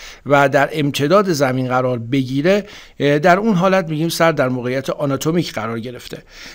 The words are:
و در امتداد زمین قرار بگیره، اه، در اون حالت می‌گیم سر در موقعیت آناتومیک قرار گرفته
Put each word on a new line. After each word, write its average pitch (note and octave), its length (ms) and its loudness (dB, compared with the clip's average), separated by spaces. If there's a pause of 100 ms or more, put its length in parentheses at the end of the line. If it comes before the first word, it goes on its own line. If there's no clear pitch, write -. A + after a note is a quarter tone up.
(260)
و C#3 220 4
در C#3 240 2
امتداد D#3 600 2
زمین C3 360 0
قرار B2+ 300 0
بگیره، C#3 680 0 (340)
اه، C#3+ 180 2
در F3+ 200 4
اون A3 160 2
حالت F#3 340 2
می‌گیم D#3+ 200 -2
سر E3 240 2
در C3+ 160 0
موقعیت B2+ 420 -4
آناتومیک D3+ 640 -2
قرار A2+ 280 -6
گرفته B2 420 -14 (320)